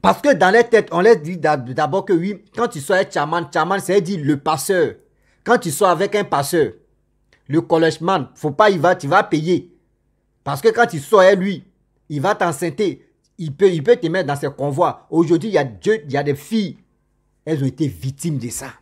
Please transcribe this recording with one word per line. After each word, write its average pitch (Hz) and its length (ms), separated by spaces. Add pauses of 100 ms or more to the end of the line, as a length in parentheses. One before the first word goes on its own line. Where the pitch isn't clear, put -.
Parce 196 200
que 285 120
dans 185 180
les 233 120
têtes, 220 300
on 175 80
leur 220 160
dit 160 180
d'a-, 151 220
d'abord 147 480
que 196 80
oui, 175 320 (100)
quand 233 140
tu 156 100
sois 185 200
un 190 120
chaman, 160 420
chaman, 175 280
c'est 190 180
dire 175 240
le 143 160
passeur. 156 560 (480)
Quand 233 140
tu 208 120
sois 185 220
avec 202 240
un 208 80
passeur, 143 480 (760)
le 151 140
collège 165 380
man, 170 360
faut 151 160
pas 214 180
y 196 80
va, 175 180
tu 143 120
vas 190 160
payer. 160 520 (680)
Parce 143 160
que 226 80
quand 226 180
tu 170 120
sois 190 360
lui, 190 300 (420)
il 147 140
va 196 140
t'enceinte. 175 460 (560)
Il 156 160
peut, 196 160
il 160 140
peut 240 140
te 170 100
mettre 175 200
dans 143 80
ses 139 160
convois. 139 580
Aujourd'hui, 165 400
il 190 40
y 170 40
a 143 80
Dieu, 175 400
il 135 60
y 135 60
a 143 60
des 143 120
filles, 208 420 (680)
elles 151 200
ont 135 40
été 156 200
victimes 135 500
de 117 120
ça. 131 180 (140)